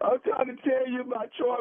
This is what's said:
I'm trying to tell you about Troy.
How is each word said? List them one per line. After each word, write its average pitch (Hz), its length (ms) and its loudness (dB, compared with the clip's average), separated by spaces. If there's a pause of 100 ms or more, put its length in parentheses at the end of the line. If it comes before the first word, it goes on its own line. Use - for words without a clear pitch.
I'm 247 180 2
trying 269 360 -2
to - 60 -18
tell 262 280 2
you 247 120 -2
about 240 360 -6
Troy. 247 220 2